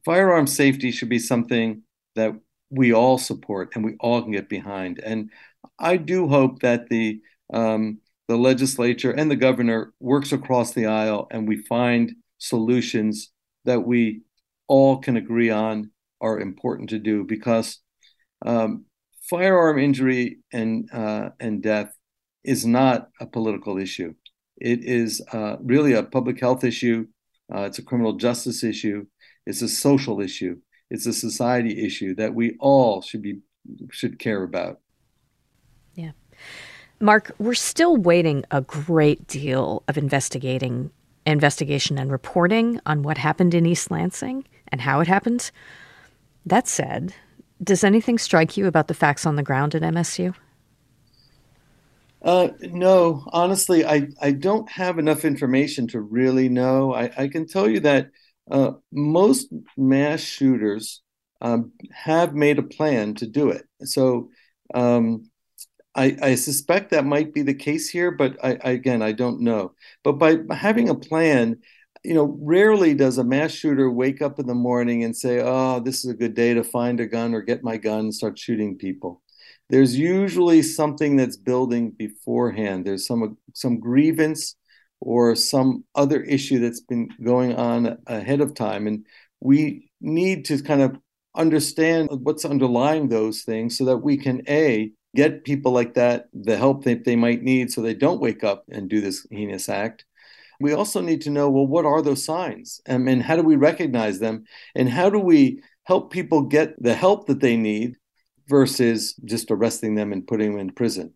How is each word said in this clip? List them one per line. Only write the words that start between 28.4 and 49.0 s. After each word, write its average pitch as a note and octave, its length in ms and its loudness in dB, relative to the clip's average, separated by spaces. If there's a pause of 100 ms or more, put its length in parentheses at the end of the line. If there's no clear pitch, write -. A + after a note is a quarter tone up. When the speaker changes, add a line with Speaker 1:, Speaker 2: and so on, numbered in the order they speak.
Speaker 1:
issue. G#2 420 -4 (400)
It's G2+ 160 -8
a A#2 60 -4
social C3+ 540 0
issue. F2+ 360 -6 (320)
It's G#2+ 160 -8
a A#2 80 -4
society A#2 720 -2
issue F#2+ 300 -6
that A2 180 -4
we A#2 260 -2
all C3 420 4
should - 200 -12
be, G2+ 180 -10 (520)
should - 280 -8
care G#2 240 -4
about. F2 360 -8 (1160)
Speaker 2:
Yeah. D#3+ 160 -12 (880)
Mark, G#3+ 400 4
we're A3+ 140 -2
still E4 440 2
waiting E3+ 540 4
a C#3 100 0
great D3+ 680 2
deal C3 600 -4
of D3 100 -2
investigating, C3+ 960 -4 (340)
investigation D3 720 0
and C3+ 140 -4
reporting A3 760 0
on D3+ 180 -2
what D3 140 -4
happened E3 360 0
in E3+ 120 4
East E3+ 240 0
Lansing F#3 560 -6 (220)
and B2+ 140 -6
how C#3 180 0
it E3 80 2
happened. A3+ 420 0 (960)
That G3 220 2
said, - 460 -6 (500)
does F#3+ 200 2
anything A3 340 4
strike D#3+ 400 2
you G3 100 0
about D#3+ 200 2
the E3+ 60 -4
facts D3 320 0